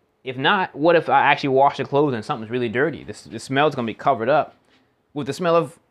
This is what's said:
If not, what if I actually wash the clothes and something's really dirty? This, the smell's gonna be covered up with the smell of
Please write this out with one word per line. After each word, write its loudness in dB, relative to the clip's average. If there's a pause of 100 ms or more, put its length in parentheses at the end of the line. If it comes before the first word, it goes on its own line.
(240)
If -10
not, 0
what 4
if 2
I 4
actually 2
wash 4
the -4
clothes 2
and -6
something's -8
really -2
dirty? -2
This, -14
the -14
smell's 0
gonna -4
be -6
covered 0
up 0 (580)
with -8
the -6
smell 0
of -2 (120)